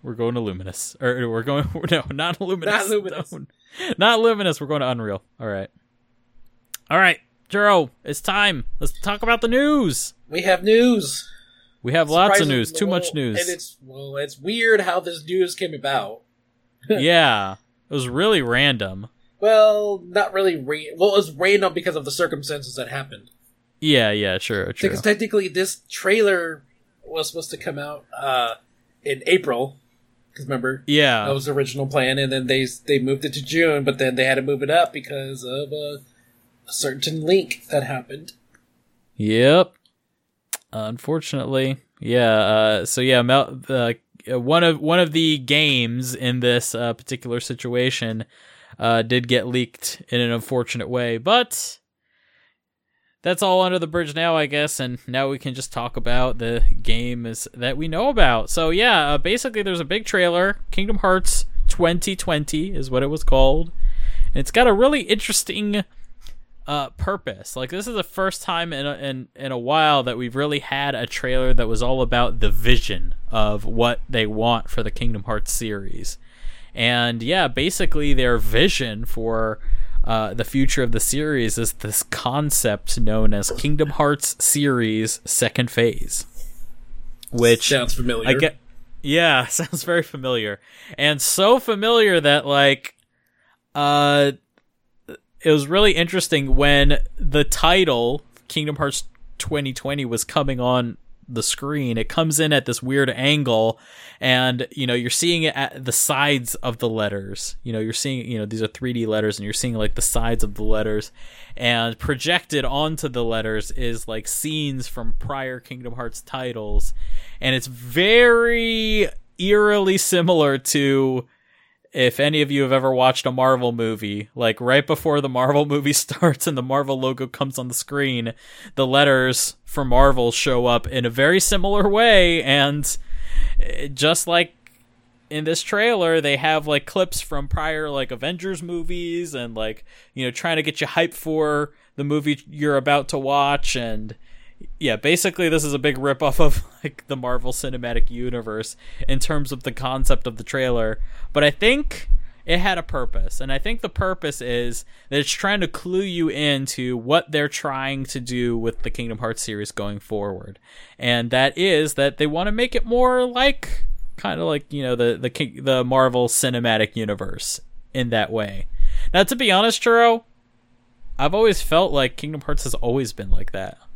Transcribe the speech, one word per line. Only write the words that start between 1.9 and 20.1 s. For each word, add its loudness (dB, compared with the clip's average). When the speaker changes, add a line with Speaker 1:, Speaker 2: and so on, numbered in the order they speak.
Speaker 1:
no, 0
not -4
Luminous. -4
Speaker 2:
Not 0
Luminous. -4
Speaker 1:
No. -14
Not 4
Luminous. 0
We're -10
going -2
to -2
Unreal. -6
All -10
right. -6
All 0
right, 4
Jero, 2
it's -8
time. 0
Let's 0
talk -4
about 0
the 0
news. 0
Speaker 2:
We -4
have 2
news. 2
Speaker 1:
We -4
have 2
lots 6
of 4
Speaker 2:
Surprising-, 2
Speaker 1:
news. -2
Too -2
much 0
Speaker 2:
well, -8
Speaker 1:
news. -2
Speaker 2:
and -4
it's, -10
well, -14
it's -8
weird 2
how -2
this -10
news 0
came -6
about. -4
<laughs> -20
Speaker 1:
Yeah. 2
It -10
was -4
really 0
random. 0
Speaker 2:
Well, 4
not -2